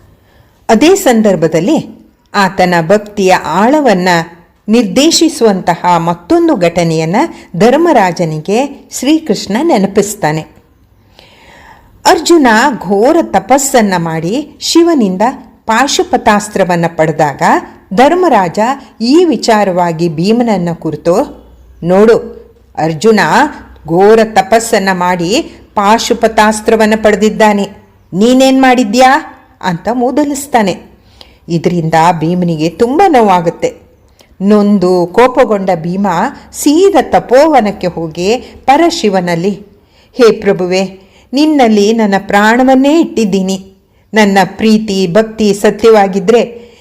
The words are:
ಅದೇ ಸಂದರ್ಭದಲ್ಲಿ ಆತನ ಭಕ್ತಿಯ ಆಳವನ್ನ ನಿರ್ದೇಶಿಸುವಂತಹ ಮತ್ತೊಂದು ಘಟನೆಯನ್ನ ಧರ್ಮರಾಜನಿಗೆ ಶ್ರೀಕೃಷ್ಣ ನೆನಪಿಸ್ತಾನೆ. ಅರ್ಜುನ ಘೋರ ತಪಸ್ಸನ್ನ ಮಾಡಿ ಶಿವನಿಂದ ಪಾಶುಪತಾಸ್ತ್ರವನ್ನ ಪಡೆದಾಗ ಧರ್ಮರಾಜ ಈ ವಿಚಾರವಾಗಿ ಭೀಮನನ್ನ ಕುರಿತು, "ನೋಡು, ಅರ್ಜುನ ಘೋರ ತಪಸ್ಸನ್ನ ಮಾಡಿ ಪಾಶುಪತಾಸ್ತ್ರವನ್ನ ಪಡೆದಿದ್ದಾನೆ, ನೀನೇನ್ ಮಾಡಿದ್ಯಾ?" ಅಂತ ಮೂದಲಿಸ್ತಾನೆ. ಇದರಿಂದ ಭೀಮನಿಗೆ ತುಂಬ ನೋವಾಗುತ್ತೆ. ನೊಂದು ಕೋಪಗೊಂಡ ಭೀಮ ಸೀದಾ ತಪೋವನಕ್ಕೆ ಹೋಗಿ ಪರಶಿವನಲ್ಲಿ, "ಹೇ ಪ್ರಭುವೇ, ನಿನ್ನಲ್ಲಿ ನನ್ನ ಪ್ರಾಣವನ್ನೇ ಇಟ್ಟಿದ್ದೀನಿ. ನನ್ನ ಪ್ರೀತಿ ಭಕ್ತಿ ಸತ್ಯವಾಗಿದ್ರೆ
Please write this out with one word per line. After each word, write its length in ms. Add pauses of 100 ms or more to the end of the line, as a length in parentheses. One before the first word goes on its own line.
(680)
ಅದೇ 260
ಸಂದರ್ಭದಲ್ಲಿ 1120 (260)
ಆತನ 400 (120)
ಭಕ್ತಿಯ 480
ಆಳವನ್ನ 760 (600)
ನಿರ್ದೇಶಿಸುವಂತಹ 1300
ಮತ್ತೊಂದು 580
ಘಟನೆಯನ್ನ 600 (400)
ಧರ್ಮರಾಜನಿಗೆ 1300 (100)
ಶ್ರೀಕೃಷ್ಣ 640
ನೆನಪಿಸ್ತಾನೆ. 800 (1600)
ಅರ್ಜುನ 420 (360)
ಘೋರ 400
ತಪಸ್ಸನ್ನ 720
ಮಾಡಿ 640
ಶಿವನಿಂದ 640 (440)
ಪಾಶುಪತಾಸ್ತ್ರವನ್ನ 1160 (120)
ಪಡೆದಾಗ 460 (520)
ಧರ್ಮರಾಜ 640 (420)
ಈ 240
ವಿಚಾರವಾಗಿ 840
ಭೀಮನನ್ನ 680
ಕುರಿತು, 400 (720)
"ನೋಡು, 320 (600)
ಅರ್ಜುನ 420 (680)
ಘೋರ 360
ತಪಸ್ಸನ್ನ 680
ಮಾಡಿ 500 (320)
ಪಾಶುಪತಾಸ್ತ್ರವನ್ನ 1300
ಪಡೆದಿದ್ದಾನೆ, 600 (520)
ನೀನೇನ್ 480
ಮಾಡಿದ್ಯಾ?" 720 (260)
ಅಂತ 320
ಮೂದಲಿಸ್ತಾನೆ. 880 (680)
ಇದರಿಂದ 460 (240)
ಭೀಮನಿಗೆ 500
ತುಂಬ 400
ನೋವಾಗುತ್ತೆ. 800 (520)
ನೊಂದು 720
ಕೋಪಗೊಂಡ 640
ಭೀಮ 320 (460)
ಸೀದಾ 500
ತಪೋವನಕ್ಕೆ 840
ಹೋಗಿ 500 (280)
ಪರಶಿವನಲ್ಲಿ, 840 (600)
"ಹೇ 200
ಪ್ರಭುವೇ, 500 (500)
ನಿನ್ನಲ್ಲಿ 600
ನನ್ನ 260
ಪ್ರಾಣವನ್ನೇ 840
ಇಟ್ಟಿದ್ದೀನಿ. 760 (400)
ನನ್ನ 300
ಪ್ರೀತಿ 680
ಭಕ್ತಿ 420
ಸತ್ಯವಾಗಿದ್ರೆ 1120 (120)